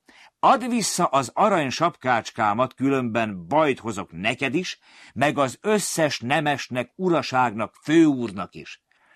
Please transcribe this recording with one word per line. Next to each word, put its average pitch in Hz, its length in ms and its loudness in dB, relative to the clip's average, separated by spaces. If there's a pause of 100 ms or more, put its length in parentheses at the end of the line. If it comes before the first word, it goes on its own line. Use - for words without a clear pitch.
(400)
Add 226 300 4
vissza 220 360 0
az 135 300 0
arany 170 360 2
sapkácskámat, 120 1040 0
különben 117 720 -2
bajt 143 320 2
hozok 101 340 -8
neked 120 420 -2
is, 180 240 -4 (340)
meg 139 260 0
az 131 220 0
összes 185 600 0
nemesnek, 135 760 -2
uraságnak, 127 840 0
főúrnak 127 720 2
is. - 280 -18 (340)